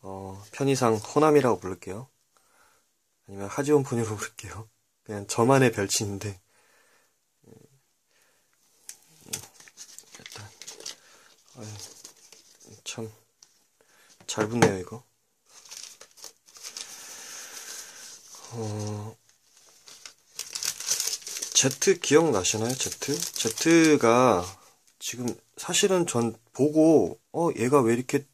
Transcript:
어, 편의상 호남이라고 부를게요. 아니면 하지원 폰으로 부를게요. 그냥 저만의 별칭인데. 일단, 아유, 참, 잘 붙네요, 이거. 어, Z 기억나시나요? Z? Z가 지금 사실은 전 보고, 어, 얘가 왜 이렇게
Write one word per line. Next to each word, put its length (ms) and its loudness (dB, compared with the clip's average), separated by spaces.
어, 380 -14
편의상 460 2
호남이라고 640 4
부를게요. 480 -12
아니면 200 -12
하지원 340 2
폰으로 340 -4
부를게요. 540 -14
그냥 240 -10
저만의 460 4
별칭인데. 680 -4
일단, 280 -18
아유, 120 -16
참, 280 -12
잘 200 -2
붙네요, 300 2
이거. 260 -12
어, 680 -8
Z 440 2
기억나시나요? 760 2
Z? 440 -6
Z가 880 6
지금 280 -8
사실은 500 2
전 300 0
보고, 680 6
어, 240 0
얘가 260 4
왜 120 4
이렇게 400 -2